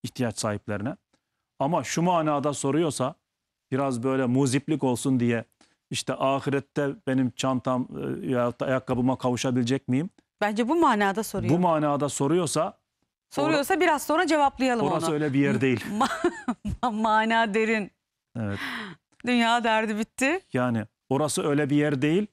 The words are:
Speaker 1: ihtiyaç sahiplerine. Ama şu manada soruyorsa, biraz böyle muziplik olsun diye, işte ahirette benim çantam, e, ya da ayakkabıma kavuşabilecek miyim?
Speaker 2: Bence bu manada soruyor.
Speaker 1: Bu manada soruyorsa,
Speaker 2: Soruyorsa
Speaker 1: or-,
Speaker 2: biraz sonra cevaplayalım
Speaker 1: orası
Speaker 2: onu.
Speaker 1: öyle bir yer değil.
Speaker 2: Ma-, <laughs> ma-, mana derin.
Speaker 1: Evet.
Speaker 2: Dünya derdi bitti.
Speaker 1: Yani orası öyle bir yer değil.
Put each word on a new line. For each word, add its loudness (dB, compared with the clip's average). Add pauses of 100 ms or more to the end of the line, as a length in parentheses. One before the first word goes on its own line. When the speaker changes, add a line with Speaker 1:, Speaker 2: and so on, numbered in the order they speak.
Speaker 1:
ihtiyaç -4
sahiplerine. -4 (640)
Ama 0
şu -2
manada 2
soruyorsa, -2 (580)
biraz -2
böyle 0
muziplik 0
olsun 0
diye, 0 (460)
işte -4
ahirette -2 (160)
benim 2
çantam, -2 (340)
e, -8
ya 0
da -2
ayakkabıma 0
kavuşabilecek -2
miyim? 0 (300)
Speaker 2:
Bence 0
bu 2
manada 2
soruyor. -2
Speaker 1:
Bu 2
manada 2
soruyorsa, 0 (500)
Speaker 2:
Soruyorsa 0
Speaker 1:
or-, 0
Speaker 2:
biraz 2
sonra -2
cevaplayalım 2
Speaker 1:
orası -2
Speaker 2:
onu. 0
Speaker 1:
öyle 0
bir 2
yer 2
değil. 2 (140)
Speaker 2:
Ma-, 0 (240)
<laughs> -8
ma-, -2
mana 2
derin. 0 (480)
Speaker 1:
Evet. -4 (680)
Speaker 2:
Dünya 2
derdi 0
bitti. -2 (120)
Speaker 1:
Yani 0 (240)
orası 0
öyle 0
bir 2
yer 2
değil. 2